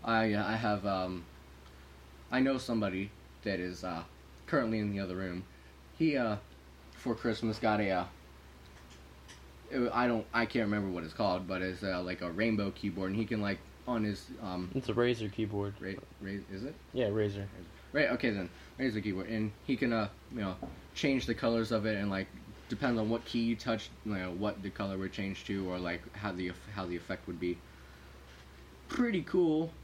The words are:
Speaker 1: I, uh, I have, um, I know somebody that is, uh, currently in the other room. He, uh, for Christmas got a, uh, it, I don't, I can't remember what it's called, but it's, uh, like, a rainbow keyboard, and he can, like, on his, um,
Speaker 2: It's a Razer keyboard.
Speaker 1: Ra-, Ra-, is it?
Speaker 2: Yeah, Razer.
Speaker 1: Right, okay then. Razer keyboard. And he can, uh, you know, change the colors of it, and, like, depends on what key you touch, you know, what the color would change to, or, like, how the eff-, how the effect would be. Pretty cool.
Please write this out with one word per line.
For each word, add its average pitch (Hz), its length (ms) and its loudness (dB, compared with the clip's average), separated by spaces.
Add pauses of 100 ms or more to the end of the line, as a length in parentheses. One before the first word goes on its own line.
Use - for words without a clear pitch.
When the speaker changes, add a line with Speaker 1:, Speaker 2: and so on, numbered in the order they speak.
Speaker 1:
I, 110 300 6
uh, 104 120 2
I 110 80 2
have, 104 320 2
um, 92 380 0 (1040)
I 127 100 2
know 135 180 4
somebody 104 520 2 (320)
that 98 160 0
is, 90 240 -4
uh, 85 220 -4 (420)
currently 113 320 2
in 104 140 2
the 98 80 0
other 90 160 -2
room. 92 280 -4 (540)
He, 156 180 4
uh, 113 200 2 (560)
for 117 240 -2
Christmas 110 420 2
got 107 220 6
a, 101 100 2
uh, 92 140 4 (1700)
it, 123 220 4
I 123 140 6
don't, 113 260 4
I 117 140 4
can't 113 200 2
remember 104 220 2
what 87 140 -2
it's 80 100 -6
called, 92 360 2
but 92 120 0
it's, 92 220 -2
uh, 92 200 0
like, 90 200 -4
a 90 80 -4
rainbow 101 400 2
keyboard, 95 400 -2
and 101 80 0
he 113 60 2
can, 107 180 0
like, 98 160 0 (300)
on 117 160 2
his, 101 200 -2 (180)
um, 92 340 -4
Speaker 2:
It's 135 120 -2
a 113 60 2
Razer 117 380 4
keyboard. 101 480 0
Speaker 1:
Ra-, 98 140 -6 (280)
Ra-, 98 160 -4 (140)
is 98 100 -6
it? 143 140 -8 (160)
Speaker 2:
Yeah, 117 160 2
Razer. 101 380 2 (460)
Speaker 1:
Right, 143 180 4
okay 123 200 2
then. 98 180 -2 (300)
Razer 113 240 0
keyboard. 95 260 -2
And 107 220 0 (160)
he 135 100 2
can, 120 160 2
uh, 107 160 2 (240)
you 123 80 -4
know, 95 160 0 (380)
change 135 320 2
the 117 80 2
colors 117 380 2
of 107 120 2
it, 107 120 2
and, 101 140 0
like, 95 180 0 (400)
depends 120 320 2
on 107 100 2
what 117 140 0
key - 160 0
you 117 160 2
touch, 110 340 -2 (160)
you 107 80 0
know, 92 180 -2
what 98 300 -2
the 95 80 -4
color 98 260 -2
would 95 160 -2
change 98 340 -4
to, 98 240 0
or, 90 80 -2
like, 87 220 -2 (160)
how 101 160 -2
the 90 180 -2
eff-, - 240 -10
how 95 120 -4
the 87 100 -2
effect 90 300 -6
would 85 140 -6
be. 87 180 0 (1300)
Pretty 233 340 4
cool. 165 480 6 (140)